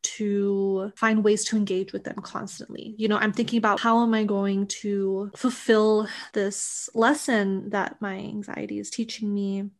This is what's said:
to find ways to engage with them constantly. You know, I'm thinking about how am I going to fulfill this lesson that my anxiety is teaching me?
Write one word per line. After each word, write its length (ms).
to 920
find 260
ways 240
to 100
engage 360
with 120
them 180
constantly. 760
You 120
know, 80
I'm 160
thinking 260
about 220
how 220
am 120
I 100
going 440
to 680
fulfill 720
this 600
lesson 760
that 300
my 160
anxiety 600
is 120
teaching 440
me? 340